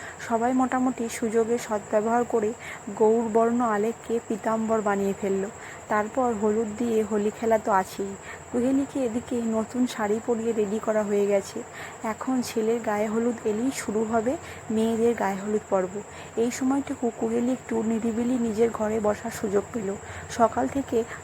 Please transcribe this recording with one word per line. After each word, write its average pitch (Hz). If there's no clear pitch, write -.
সবাই 233
মোটামুটি 254
সুযোগের 226
সদ্ব্যবহার 226
করে 233
গৌরবর্ণ 226
আলেখকে 226
পীতাম্বর 220
বানিয়ে 196
ফেলল। 196
তারপর 220
হলুদ 214
দিয়ে 226
হোলি 208
খেলা 226
তো 220
আছেই। 196
কুহেলিকে 269
এদিকে 240
নতুন 220
শাড়ি 214
পরিয়ে 226
রেডি 214
করা 214
হয়ে 202
গেছে। 196
এখন 247
ছেলের 233
গায়ে 214
হলুদ 233
এলেই 226
শুরু 220
হবে 226
মেয়েদের 226
গায়ে 196
হলুদ 208
পর্ব। 190
এই 233
সময়টুকু 262
কুহেলি 240
একটু 226
নিরিবিলি 226
নিজের 226
ঘরে 220
বসার 208
সুযোগ 202
পেল। 196
সকাল 240
থেকে 262